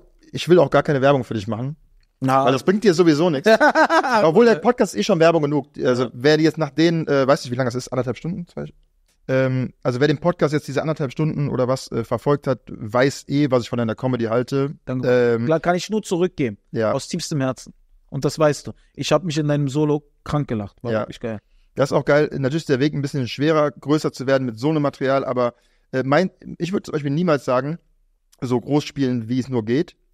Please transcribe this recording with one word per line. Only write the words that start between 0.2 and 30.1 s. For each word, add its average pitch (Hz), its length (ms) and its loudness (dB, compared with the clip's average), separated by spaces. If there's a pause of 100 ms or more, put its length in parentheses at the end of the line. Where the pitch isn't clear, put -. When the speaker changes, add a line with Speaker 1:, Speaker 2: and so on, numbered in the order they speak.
Speaker 1:
ich - 180 -8
will 180 100 8
auch 139 120 4
gar 143 120 4
keine 143 180 0
Werbung 139 220 4
für 113 120 -8
dich 104 120 -6
machen. 120 280 -6 (460)
Speaker 2:
Na. 135 240 2
Speaker 1:
Weil 131 80 4
das 131 100 -2
bringt 202 200 0
dir 202 100 6
sowieso 165 360 4
nichts. 147 200 0
Speaker 2:
<laughs> 277 720 4
Speaker 1:
Obwohl 165 220 6
der 220 100 6
Podcast 202 400 0
eh 208 80 -2
schon 185 160 2
Werbung 165 240 4
genug. 143 240 -2 (160)
Also 127 220 2
Speaker 2:
Ja. 113 80 -8
Speaker 1:
wer 147 260 2
jetzt 156 180 2
nach 151 140 -2
den, 165 360 0
äh, 139 200 2
weiß 143 160 -8
nicht, 127 80 -10
wie 123 40 -4
lange 127 120 -4
das 120 80 -6
ist, 123 140 -8
anderthalb 127 280 -6
Stunden? 175 300 -10
Zwei, 147 180 -12 (640)
ähm, 131 460 -2 (100)
also 123 160 -2
wer 147 80 4
den 151 120 0
Podcast 165 340 0
jetzt 147 140 -2
diese 135 140 -2
anderthalb 147 300 -4
Stunden 151 380 -2
oder 127 180 0
was, 131 240 -4
äh, 117 120 -4
verfolgt 143 440 -2
hat, 131 200 -2
weiß 120 600 -2
eh, 139 240 0
was 127 120 2
ich - 60 -12
von 123 80 -4
deiner 113 180 -2
Comedy 127 300 -2
halte. 135 500 -2 (100)
Speaker 2:
Danke. 123 500 2
Speaker 1:
Ähm, 117 100 -2
Speaker 2:
Klar, 156 140 2
kann 175 160 0
ich - 140 -6
nur 214 140 -2
zurückgeben. 165 540 -2 (140)
Speaker 1:
Ja. 110 220 0
Speaker 2:
Aus 135 140 -4
tiefstem 165 340 -6
Herzen. 131 320 -6 (360)
Und 139 160 -8
das 151 140 -2
weißt 151 280 2
du. 110 40 -10 (240)
Ich - 160 -4
hab 151 120 2
mich 160 140 -4
in 151 100 0
deinem 147 200 0
Solo 147 360 0 (200)
krank 147 240 -2
gelacht. 104 360 -8
War 120 80 -6
Speaker 1:
Ja. 107 100 0
Speaker 2:
wirklich - 180 -10
geil. 113 200 -8 (360)
Speaker 1:
Das 139 140 2
ist - 40 -4
auch 151 120 0
geil. 147 260 2
Natürlich 143 320 -2
ist - 60 -10
der 131 100 2
Weg 147 140 2
ein 143 80 -4
bisschen 135 260 -4
schwerer, 147 440 0
größer 147 420 -2
zu 127 120 -10
werden 131 200 2
mit 113 120 -6
so 131 120 -2
einem 156 120 0
Material, 135 440 0
aber, 123 280 -2 (380)
äh, 131 120 -2
mein, 147 280 2 (260)
ich 170 140 -6
würd - 140 -4
zum - 80 -10
Beispiel 143 180 -4
niemals 151 320 0
sagen, 135 340 -2 (600)
so 123 220 0
groß 143 240 -2
spielen, 127 420 -4
wie 127 120 -2
es 123 100 -6
nur 120 160 -4
geht. 127 300 -2 (180)